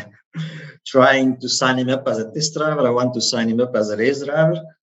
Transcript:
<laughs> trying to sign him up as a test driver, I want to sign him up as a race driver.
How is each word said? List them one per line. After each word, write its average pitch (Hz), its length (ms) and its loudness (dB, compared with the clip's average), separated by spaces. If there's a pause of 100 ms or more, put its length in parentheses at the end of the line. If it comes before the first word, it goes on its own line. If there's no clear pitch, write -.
(140)
<laughs> - 720 -12
trying 131 540 4
to 123 80 -8
sign 127 300 0
him 127 100 -2
up 131 180 0
as 110 120 -2
a 110 120 -4
test - 240 -6
driver, 151 320 0
I 120 40 4
want 123 240 0
to 117 60 -4
sign 113 280 0
him 113 120 0
up 123 140 -2
as 107 160 0
a 104 60 -4
race 139 260 0
driver. 160 400 0 (360)